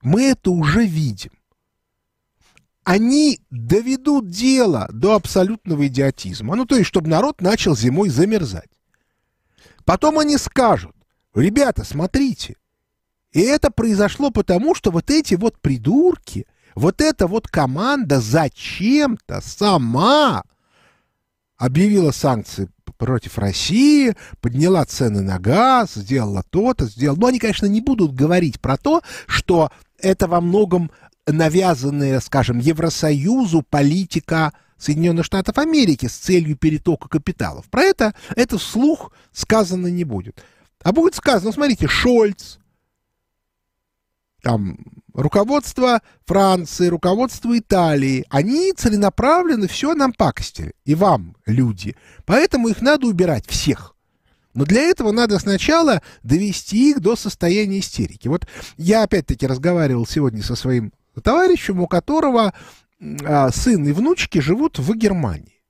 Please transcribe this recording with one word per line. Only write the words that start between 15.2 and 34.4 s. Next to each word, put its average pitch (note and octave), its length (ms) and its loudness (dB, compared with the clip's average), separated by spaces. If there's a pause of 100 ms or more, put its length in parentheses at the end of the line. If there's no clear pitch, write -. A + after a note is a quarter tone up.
вот G#3 260 -2
придурки, D#3 840 -2 (300)
вот D3+ 240 0
эта D4+ 260 0
вот G#3+ 220 -4
команда D#3 720 -2
зачем-то E3 1200 -2
сама F#3 1040 0 (1120)
объявила E3 560 2
санкции A2 540 -2 (180)
п-, - 120 -20
против A#2+ 420 -4
России, A#3+ 760 2 (260)
подняла D3+ 440 2
цены G#2 360 -2
на F#2 200 -2
газ, A3 540 2
сделала G#2 540 -4
то-то, G#3 380 0
сделала". B2+ 320 -2
Но A3+ 80 2
они, B3+ 140 0
конечно, G#3 260 -2
не G#3 140 2
будут A3 340 0
говорить D#3 460 0
про - 160 -2
то, D#4 260 0 (240)
что - 460 0 (260)
это F#3+ 300 0
во F3 120 2
многом F3 520 0 (340)
навязанная, D3 960 0
скажем, B2 400 -2
Евросоюзу D#3+ 1040 0
политика D#3+ 880 0 (260)